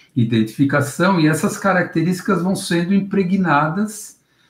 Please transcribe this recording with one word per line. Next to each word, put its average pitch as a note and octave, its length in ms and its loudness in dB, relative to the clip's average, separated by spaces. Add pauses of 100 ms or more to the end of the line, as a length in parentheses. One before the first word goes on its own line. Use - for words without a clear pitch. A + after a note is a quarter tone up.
(160)
identificação, C#3 1040 0
e D3+ 60 4
essas D#3 320 0
características F3+ 840 0
vão F#3 140 0
sendo F3 380 0
impregnadas F#3 1300 -2 (300)